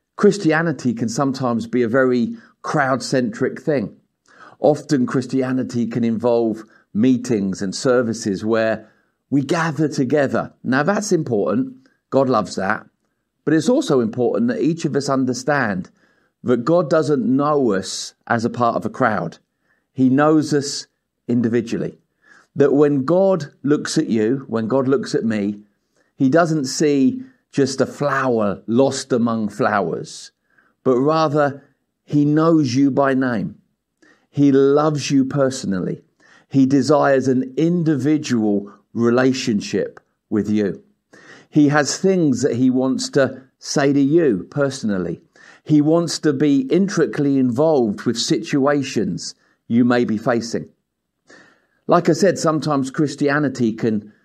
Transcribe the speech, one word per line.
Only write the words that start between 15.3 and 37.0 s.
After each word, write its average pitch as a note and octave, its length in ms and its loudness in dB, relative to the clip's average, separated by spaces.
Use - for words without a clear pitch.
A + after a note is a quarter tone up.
that A#2+ 220 0
God E3+ 240 2
doesn't D3 340 0
know C#3 500 0
us - 420 -8
as A2+ 180 0
a A#2 60 -2
part A#2 260 0
of F#2+ 120 -4
a - 20 -4
crowd. G#2+ 480 -2
He C3 160 2
knows D3+ 420 2
us - 360 -4
individually. A2+ 720 -2
That C#3 180 2
when C#3+ 320 2
God F3+ 560 0
looks C#3+ 380 -2
at D#3 80 -2
you, A2+ 400 0
when A2+ 200 -4
God C3 200 0
looks C3+ 260 -2
at D3 100 -2
me, G#2+ 360 -4
he C3+ 120 0
doesn't D#3 380 2
see C3+ 560 0
just C3 300 -2
a A#2+ 40 2
flower A#2 800 -2
lost C3 480 0
among A2+ 360 -2
flowers, G#2 840 -4
but B2+ 140 2
rather D3 680 0
he D3 220 0
knows D#3 480 2
you C#3 160 4
by C3+ 240 0
name. B2 480 -4
He C#3+ 200 4
loves C#3+ 600 2
you C#3 120 2
personally. C3 760 -2
He C3+ 160 4
desires C#3 640 2